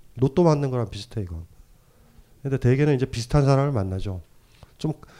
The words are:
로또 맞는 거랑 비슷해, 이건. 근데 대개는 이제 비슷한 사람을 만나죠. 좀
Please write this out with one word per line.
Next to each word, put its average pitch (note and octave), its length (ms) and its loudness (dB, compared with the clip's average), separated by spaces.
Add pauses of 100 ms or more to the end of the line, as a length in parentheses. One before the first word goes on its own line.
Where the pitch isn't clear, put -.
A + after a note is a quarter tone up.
(160)
로또 C#3 280 2
맞는 C#3+ 260 2
거랑 A#2+ 200 -4
비슷해, G2+ 320 -10
이건. E2+ 240 -10 (960)
근데 C3+ 160 -4
대개는 C#3 360 4
이제 C3 120 0
비슷한 C3+ 400 0
사람을 C#3 260 2
만나죠. F#2+ 480 -4 (560)
좀 D#3 160 -4 (280)